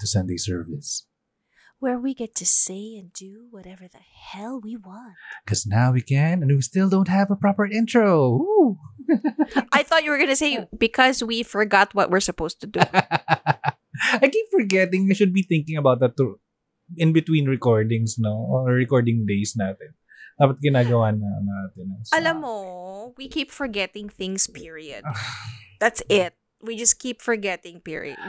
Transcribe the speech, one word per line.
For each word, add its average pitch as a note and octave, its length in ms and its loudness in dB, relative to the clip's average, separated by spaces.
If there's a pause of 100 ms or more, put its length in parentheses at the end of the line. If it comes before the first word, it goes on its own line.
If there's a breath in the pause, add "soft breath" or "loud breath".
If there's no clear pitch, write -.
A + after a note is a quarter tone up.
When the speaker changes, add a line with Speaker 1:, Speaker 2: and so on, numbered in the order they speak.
Speaker 1:
to G2 80 -6
Sunday F#2 260 -2
Service. E2+ 720 -8 (720 soft breath)
Speaker 2:
Where B3 240 -4
we C4+ 160 -4
get A3+ 240 -10
to - 40 -8
say G#3 520 -2
and F3+ 160 -20
do G3+ 400 -20
whatever F#3 320 -20
the - 160 -20
hell A3 560 -14
we A3 160 -10
want. G3+ 400 -18 (320 loud breath)
Speaker 1:
'Cause - 160 -4
now A#2 320 2
we B2+ 80 0
can, D#3 400 0
and C#3 80 0
we C#3 160 4
still F#3+ 240 0
don't F#3+ 160 2
have G3 240 2
a G3 80 -2
proper G3+ 240 2
intro. G3+ 800 4
Woo! F4+ 400 4 (240)
<laughs> D4 680 0
Speaker 2:
I C#4+ 140 2
thought D#4+ 160 4
you D4+ 80 -2
were C#4+ 80 2
gonna C4+ 160 2
say, C4+ 400 0
"Because B3+ 480 2
we A3+ 240 -4
forgot G#3 480 2
what F#3+ 160 2
we're F3+ 80 4
supposed - 440 -4
to - 40 -10
do." F#3+ 160 -2
Speaker 1:
<laughs> - 1400 0
I C4+ 80 6
keep G#4+ 240 -2
forgetting F#3+ 560 2
I G3 80 4
should G3 160 4
be F#3 160 0
thinking D#3+ 320 -2
about C3 240 4
that B2 160 2
too, A#2 240 -2 (560)
in D#3+ 160 4
between D#3 320 2
recordings, A2+ 720 2
no? G#2+ 160 0 (160)
Or C3 240 2
recording A#2+ 560 2
days G2+ 240 -2
natin. G2 400 -6 (460 loud breath)
Dapat C3+ 180 2
ginagawa A#2+ 560 2
na G#2 140 -2 (100)
natin. G2 720 -8
So, D#4+ 100 2
Speaker 2:
Alam E4 240 0
mo, A#3+ 140 -8 (580)
we - 140 -16
keep C#4+ 240 -6
forgetting G#3 560 -6
things, F#3+ 400 -6
period. D#3 560 -16
Speaker 1:
<sighs> - 800 -12
Speaker 2:
That's A3+ 260 2
it. F#3 260 4 (280)
We A3+ 180 -10
just A#3 180 4
keep A#3+ 220 -8
forgetting, F#3 640 -4
period. D3 320 -10 (120)